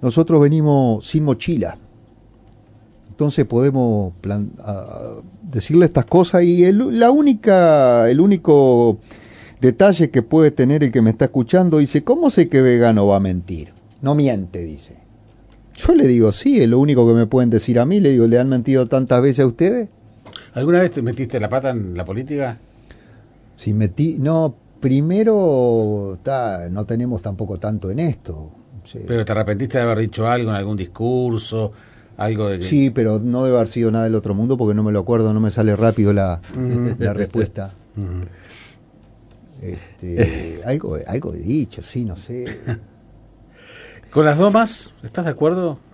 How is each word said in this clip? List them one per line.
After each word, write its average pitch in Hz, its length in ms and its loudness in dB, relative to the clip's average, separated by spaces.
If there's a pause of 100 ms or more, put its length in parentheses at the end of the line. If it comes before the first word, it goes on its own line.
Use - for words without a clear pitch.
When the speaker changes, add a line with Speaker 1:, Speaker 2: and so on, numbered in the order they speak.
Speaker 1:
Nosotros 160 380 2
venimos 143 680 2
sin 156 180 -2
mochila. 127 540 -4 (1300)
Entonces 147 360 -2
podemos 120 760 0
plan-, 101 380 -6
a, - 580 -12 (260)
decirle 165 440 2
estas 156 180 2
cosas 175 380 2
y 175 220 4
el, 226 340 2
la 233 120 6
única, 175 1000 4
el 135 100 2
único 135 760 4 (600)
detalle 156 500 4
que 160 120 0
puede 156 280 4
tener 147 320 0
el 135 80 0
que 123 100 0
me 110 100 4
está 113 160 0
escuchando 156 520 2
dice, 143 240 0
"¿Cómo 294 280 2
sé 170 180 2
que 135 120 2
Vega 120 320 4
no 101 140 4
va 101 100 4
a 98 40 2
mentir? 90 520 -6 (300)
No 139 120 -2
miente", 101 500 -2
dice. 76 340 -18 (760)
Yo - 180 2
le 285 140 4
digo, 113 240 4
"Sí, 269 280 2
es 123 80 4
lo 120 100 4
único 135 280 4
que 117 80 6
me 117 120 4
pueden 123 240 2
decir 113 280 0
a 120 80 2
mí". 196 140 2
Le 156 100 4
digo, 120 160 4
"¿Le 117 120 4
han 127 100 0
mentido 131 400 0
tantas 127 340 0
veces 139 220 2
a - 20 2
ustedes?". 202 440 -2 (640)
Speaker 2:
¿Alguna 165 260 0
vez 180 100 0
te 151 120 -8
metiste 117 360 -6
la 104 100 -4
pata 131 220 -2
en 98 260 -6
la 90 80 -6
política? 131 540 -8 (1000)
Speaker 1:
Si - 160 -6
metí, 110 460 -2
no, 156 360 -2 (260)
primero, 131 1400 0
ta, 110 440 -6
no 98 160 -6
tenemos 117 380 -6
tampoco 98 360 -8
tanto 98 320 -6
en 107 100 -6
esto. 87 500 -8 (320)
Sí. - 240 -20
Speaker 2:
¿Pero 117 180 -2
te - 80 -8
arrepentiste 104 460 -4
de 120 60 -2
haber 113 140 -2
dicho 110 280 -4
algo 120 240 -2
en 104 60 -4
algún 101 200 -6
discurso? 113 960 -4 (460)
Algo 107 320 -4
de 95 120 -6
que 90 40 -10
Speaker 1:
Sí, 135 260 2
pero 110 280 0
no 120 260 -2
debe 127 120 2
haber 113 100 2
sido 113 240 -2
nada 113 140 0
del 110 100 -2
otro 104 200 -2
mundo 120 220 -2
porque 107 180 0
no 107 100 0
me 107 80 0
lo 104 80 0
acuerdo, 110 340 0
no 110 60 0
me 110 100 0
sale 107 240 0
rápido 104 380 2
la, 95 280 -2 (120)
Speaker 2:
Ujú. 120 460 -4
Speaker 1:
la 113 140 -2
respuesta. 98 600 -6 (220)
Speaker 2:
Ujú. 90 320 -8 (1300)
Speaker 1:
Este, 85 1040 -8
Speaker 2:
<laughs> 98 40 -12
Speaker 1:
algo, 123 300 -6 (100)
algo 90 280 -8
he 80 40 -12
dicho, 104 440 -6
sí, 123 220 -10
no 95 120 -8
sé. 120 280 -14 (1700)
Speaker 2:
¿Con 151 120 2
las 147 140 2
domas? 208 540 0 (100)
¿Estás 147 220 -8
de 156 80 -4
acuerdo? 165 460 -2 (160)